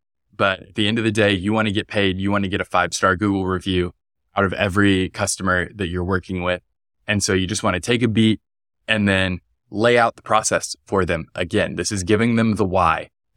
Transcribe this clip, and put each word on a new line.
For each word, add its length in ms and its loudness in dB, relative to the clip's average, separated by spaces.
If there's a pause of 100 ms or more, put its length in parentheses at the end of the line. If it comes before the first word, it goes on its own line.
(360)
But 240 0
at 140 -20
the 140 0
end 100 0
of 60 0
the 60 2
day, 220 2
you 200 -2
wanna 180 0
get 160 -2
paid. 320 0
You 120 -2
wanna 180 0
get 120 -4
a 40 -4
five-star 520 0
Google 300 -2
review 460 -2 (420)
out 100 2
of 100 0
every 560 2
customer 640 -2
that 140 -6
you're 160 -4
working 380 -4
with. 200 -2 (440)
And 160 0
so 100 0
you 140 0
just 160 -4
wanna 180 0
take 220 0
a 60 2
beat 320 2 (480)
and 200 2
then 320 0 (300)
lay 280 2
out 180 2
the 60 -20
process 640 -2
for 200 0
them. 300 -4
Again, 420 -2
this 160 -4
is 100 -4
giving 340 2
them 200 2
the 80 0
why. 460 0 (260)